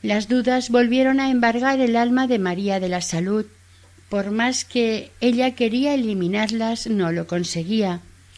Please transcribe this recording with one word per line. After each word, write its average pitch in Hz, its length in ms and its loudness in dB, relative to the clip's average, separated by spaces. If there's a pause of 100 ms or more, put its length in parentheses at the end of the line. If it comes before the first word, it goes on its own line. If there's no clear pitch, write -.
Las 208 260 -2
dudas 247 420 0
volvieron 254 480 4
a 269 120 0
embargar 247 500 2
el 233 160 2
alma 247 320 2
de 240 100 2
María 190 400 -2
de 185 120 -2
la 180 100 -2
Salud. 190 440 -2 (640)
Por 202 220 -2
más 233 340 -2
que 226 460 -2 (100)
ella 254 360 2
quería 247 380 0
eliminarlas, 220 920 -2
no 196 240 0
lo 170 160 -4
conseguía. 175 760 -2 (360)